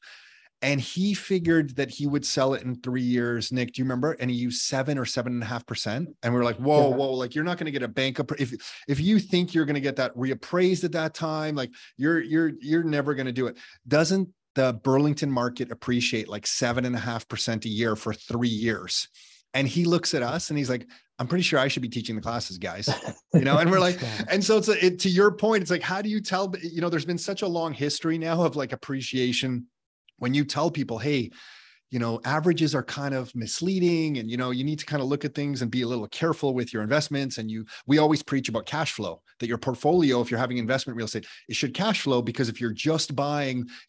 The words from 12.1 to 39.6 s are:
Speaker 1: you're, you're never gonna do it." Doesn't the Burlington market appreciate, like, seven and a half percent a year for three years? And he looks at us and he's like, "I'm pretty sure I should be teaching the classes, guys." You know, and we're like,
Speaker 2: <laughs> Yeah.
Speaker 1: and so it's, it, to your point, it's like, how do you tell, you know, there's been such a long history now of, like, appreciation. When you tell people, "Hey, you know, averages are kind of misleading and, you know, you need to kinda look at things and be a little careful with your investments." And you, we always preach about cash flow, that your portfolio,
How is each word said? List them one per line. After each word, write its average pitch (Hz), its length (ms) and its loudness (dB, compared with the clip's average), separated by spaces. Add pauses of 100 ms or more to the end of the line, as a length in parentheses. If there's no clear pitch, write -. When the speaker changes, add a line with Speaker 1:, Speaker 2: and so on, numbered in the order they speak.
Speaker 1:
you're, 160 380 2
you're 160 240 2
never 147 320 0
gonna 131 160 -2
do 123 160 0
it." - 100 -8 (300)
Doesn't 165 420 4 (240)
the 131 200 4 (100)
Burlington 143 480 4
market 123 400 -2
appreciate, 117 580 0
like, 104 160 -8
seven 127 400 0
and 123 100 -2
a 113 40 -2
half 117 280 -6
percent 113 380 -4
a 117 40 -4
year 110 260 0
for 107 180 -4
three 120 340 -2
years? 107 600 -2 (480)
And 135 120 2
he 160 180 0
looks 170 280 2
at 143 80 0
us 139 300 -4
and 147 80 0
he's 131 100 -2
like, 123 180 -4 (300)
"I'm 123 100 -4
pretty 180 160 0
sure 160 140 2
I 135 120 4
should 135 120 -2
be 120 80 -4
teaching 113 260 -6
the 107 60 -6
classes, 113 380 -6
guys." 95 360 -4 (380)
You 139 120 6
know, 143 120 4
and 170 140 4
we're 190 80 6
like, 180 200 4
Speaker 2:
<laughs> - 20 -8
Yeah. 107 260 -6
Speaker 1:
and 196 160 2
so 214 160 6
it's, 214 80 0
it, 180 320 4
to 196 100 2
your 196 260 8
point, 208 280 2
it's 160 80 -2
like, 175 100 2
how 190 220 -2
do 214 60 -2
you 214 120 0
tell, 190 400 -2
you 165 200 -6
know, 175 80 2
there's 160 160 0
been 175 120 -2
such 190 240 -6
a 208 60 0
long 165 260 -2
history 156 460 -2
now 165 240 0
of, 143 120 2
like, 135 180 -4
appreciation. 127 920 -2 (520)
When 127 180 0
you 147 100 2
tell 147 240 0
people, 120 300 -4
"Hey, 131 320 0 (580)
you 127 80 -4
know, 117 280 -2
averages 151 500 2
are 131 80 0
kind 139 320 -6
of 127 180 -6
misleading 165 880 0
and, 113 100 -6
you 120 80 -4
know, 127 140 -2
you 127 120 -2
need 147 140 -2
to - 80 -10
kinda 147 180 -2
look 143 220 -2
at 135 80 -6
things 143 300 -4
and 113 80 -2
be 127 100 0
a 120 60 0
little 117 220 -4
careful 151 440 0
with 123 180 -2
your 107 120 -4
investments." 139 560 0
And 110 100 -6
you, 110 160 -6 (220)
we 139 100 6
always 151 240 6
preach 135 260 -2
about 110 200 -4
cash 156 240 -2
flow, 90 320 -8 (160)
that 123 80 -4
your 117 100 -2
portfolio, 135 640 2